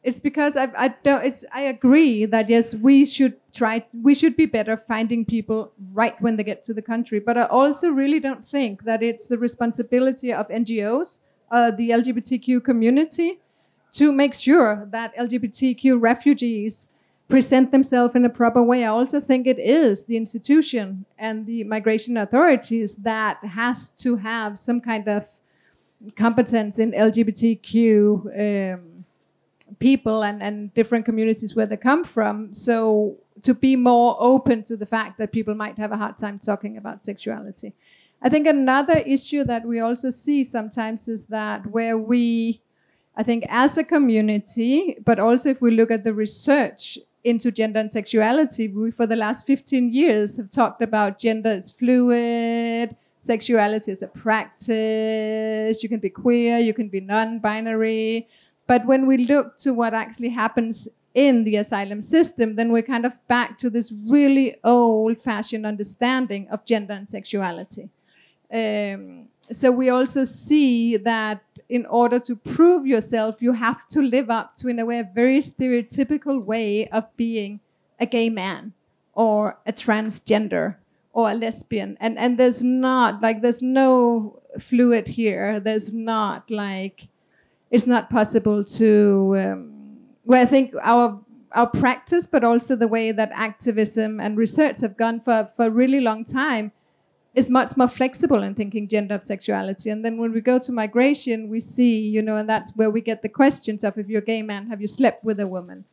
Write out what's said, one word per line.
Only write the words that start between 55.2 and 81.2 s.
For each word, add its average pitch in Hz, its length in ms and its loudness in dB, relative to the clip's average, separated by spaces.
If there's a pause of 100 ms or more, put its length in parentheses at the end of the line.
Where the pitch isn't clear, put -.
you 220 60 -8
can 220 100 -4
be 190 100 -4
queer, 233 500 2
you 226 140 2
can 214 140 -4
be 190 140 -6
non-binary. 220 1300 -2 (400)
But 240 180 2
when 262 200 4
we 262 120 4
look 247 400 0
to 269 160 -2
what 233 200 -2
actually 226 360 -6
happens 226 580 -4 (260)
in 247 300 4
the 214 120 0
asylum 208 460 -4
system, 233 540 2
then 233 160 0
we're 233 100 4
kind 233 240 -4
of 247 80 -2 (140)
back 240 320 -2
to 247 100 -4
this 226 220 -4
really 269 720 4
old-fashioned 226 1040 2
understanding 208 840 -4
of 214 160 -10
gender 208 280 -2
and 202 140 -14
sexuality. 190 840 -8 (640)
Um, 202 800 -6 (220)
so 247 200 2
we 254 180 2
also 254 340 0
see 247 720 2
that 214 440 -4 (280)
in 240 160 -2
order 240 340 2
to 240 160 -6
prove 311 500 4
yourself, 220 560 0
you 240 120 2
have 233 340 -2
to 294 140 0
live 247 280 0
up 226 280 -4
to, 247 100 -8
in 240 120 -4
a 226 60 -2
way, 240 140 -4
a 208 160 -8
very 254 240 4
stereotypical 269 1040 -2
way 214 460 -2
of 220 160 -2 (120)
being 214 420 -6 (400)
a 247 60 0
gay 233 240 0
man 196 440 -8 (400)
or 214 520 0
a 220 80 -6
transgender 214 1000 -2 (380)
or 226 180 0